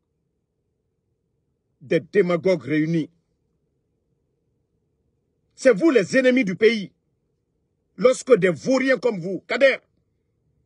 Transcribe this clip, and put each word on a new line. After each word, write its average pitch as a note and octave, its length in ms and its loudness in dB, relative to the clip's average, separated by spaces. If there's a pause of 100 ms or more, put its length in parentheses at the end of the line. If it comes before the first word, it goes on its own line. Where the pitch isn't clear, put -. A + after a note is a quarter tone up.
(1800)
Des D#3 180 -2
démagogues F3 640 -2
réunis. D#3 480 -2 (2500)
C'est B3+ 200 2
vous D4+ 180 0
les A3+ 260 0
ennemis B3+ 260 2
du F#3 120 -6
pays. A3 360 0 (1040)
Lorsque B3 400 0
des F#3 140 2
vauriens B3+ 480 -2
comme A3 220 -4
vous, F3 220 -8
Kader, B3 360 0 (880)